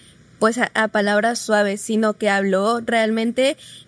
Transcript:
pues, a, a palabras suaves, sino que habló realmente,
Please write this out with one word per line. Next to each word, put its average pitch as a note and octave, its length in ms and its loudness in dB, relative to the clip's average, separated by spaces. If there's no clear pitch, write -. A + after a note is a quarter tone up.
pues, E4 200 2
a, A#3 160 -2
a A3 140 0
palabras G#3 500 0
suaves, G#3 420 0
sino A3 340 0
que G#3+ 140 -2
habló G3 560 0
realmente, A#3 720 0